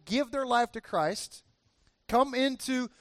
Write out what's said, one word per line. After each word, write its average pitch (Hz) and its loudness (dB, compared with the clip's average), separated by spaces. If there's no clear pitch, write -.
give 233 0
their 269 -4
life 240 2
to 226 -10
Christ, - -4
come 254 2
into, 254 -2